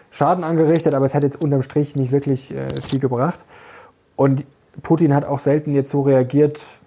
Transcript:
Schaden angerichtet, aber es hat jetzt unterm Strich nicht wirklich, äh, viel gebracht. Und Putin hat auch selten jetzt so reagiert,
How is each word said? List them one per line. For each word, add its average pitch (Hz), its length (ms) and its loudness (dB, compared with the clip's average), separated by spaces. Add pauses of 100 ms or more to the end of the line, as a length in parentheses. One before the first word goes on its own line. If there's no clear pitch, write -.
(100)
Schaden 180 340 0
angerichtet, 160 500 2
aber 135 120 2
es 131 80 -2
hat 147 80 0
jetzt 143 180 -2
unterm 139 220 0
Strich 143 340 -4
nicht 131 160 -2
wirklich, 139 420 -2
äh, 135 260 -8
viel 135 180 -4
gebracht. 131 460 -2 (720)
Und 135 280 2 (380)
Putin 160 320 2
hat 147 100 0
auch 143 140 -4
selten 151 340 0
jetzt 139 180 0
so 143 120 0
reagiert, 139 640 2 (200)